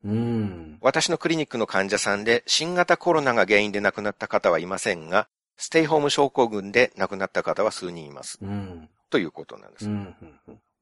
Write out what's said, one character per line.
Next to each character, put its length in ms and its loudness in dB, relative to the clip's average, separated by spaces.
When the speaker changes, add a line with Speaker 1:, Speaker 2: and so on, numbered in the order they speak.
Speaker 1:
う 20 -8
ん。 760 -4
Speaker 2:
私 280 2
の 80 0
ク 120 -2
リ 80 0
ニ 80 -2
ッ 40 -20
ク 80 -6
の 100 0
患 220 0
者 80 0
さ 180 0
ん 80 -4
で 240 2
新 280 -2
型 200 4
コ 160 0
ロ 100 4
ナ 120 2
が 120 4
原 140 6
因 120 0
で 100 -2
亡 120 2
く 80 -8
な 100 -2
っ 40 -8
た 120 -8
方 240 2
は 80 2
い 60 -6
ま 120 -6
せ 160 -2
ん 160 -10
が、 180 2
ス 120 -12
テ 140 4
イ 20 0
ホ 120 2
ー 20 4
ム 100 2
症 200 2
候 180 2
群 240 -6
で 240 2
亡 140 -2
く 80 -8
な 100 -4
っ 40 -8
た 120 -2
方 200 0
は 80 2
数 200 -8
人 140 -12
い 60 -16
ま 120 -16
す。」 180 -14
Speaker 1:
う 40 -12
ん。 440 -10
Speaker 2:
と 100 2
い 60 -2
う 60 -8
こ 140 -14
と 120 -16
な 100 -20
ん 60 -20
で 60 -20
す。 60 -10
Speaker 1:
う 40 -4
ん、 40 -2
う 20 -2
ん、 220 -20
う 40 -18
ん。 100 -20